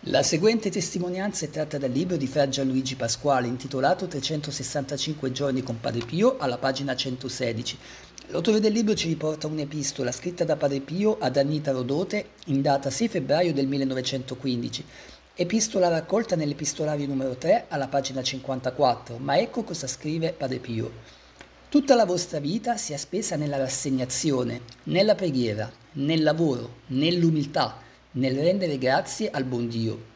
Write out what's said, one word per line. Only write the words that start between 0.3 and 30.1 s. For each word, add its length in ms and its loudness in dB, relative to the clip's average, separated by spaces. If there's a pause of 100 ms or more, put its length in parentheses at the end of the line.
testimonianza 720 -2
è 60 -6
tratta 280 -4
dal 140 -2
libro 240 0
di 100 0
Fra 220 2
Gianluigi 480 0
Pasquale, 500 0
intitolato 600 0
"Trecentosessantacinque 1200 -4
giorni 320 0
con 160 -4
Padre 260 -2
Pio", 340 2
alla 200 -2
pagina 380 -2
centosedici. 840 -4 (520)
L'autore 280 4
del 140 4
libro 220 2
ci 120 -2
riporta 400 -2
un'epistola 640 -4
scritta 320 -4
da 140 2
Padre 240 0
Pio 400 0
ad 160 0
Anita 340 2
Rodote 600 -2 (160)
in 140 2
data 300 2
sei 160 0
febbraio 460 2
del 160 2
millenovecentoquindici, 1160 -2 (480)
epistola 540 2
raccolta 480 2
nell'epistolario 720 -2
numero 300 -2
tre, 320 2
alla 180 -2
pagina 340 0
cinquantaquattro, 1000 0
ma 200 2
ecco 240 0
cosa 240 -6
scrive 460 -2
Padre 260 -4
Pio. 320 -4 (800)
"Tutta 260 6
la 100 8
vostra 360 0
vita 360 -2
sia 220 -6
spesa 380 -4
nella 220 0
rassegnazione, 1040 0 (220)
nella 300 4
preghiera, 560 0 (220)
nel 320 2
lavoro, 540 0 (100)
nell'umiltà, 1000 2 (260)
nel 220 0
rendere 420 2
grazie 540 0
al 140 -2
buon 240 -2
Dio. 480 -2